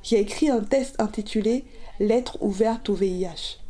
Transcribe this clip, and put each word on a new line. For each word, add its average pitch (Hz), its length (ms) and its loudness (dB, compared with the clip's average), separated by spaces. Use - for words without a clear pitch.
j'ai 220 160 4
écrit 285 300 0
un 240 120 4
test 262 380 0
intitulé 214 640 0
Lettre 233 400 2
ouverte 220 480 0
au 202 40 2
V 190 140 2
I 180 160 -2
H. - 320 -8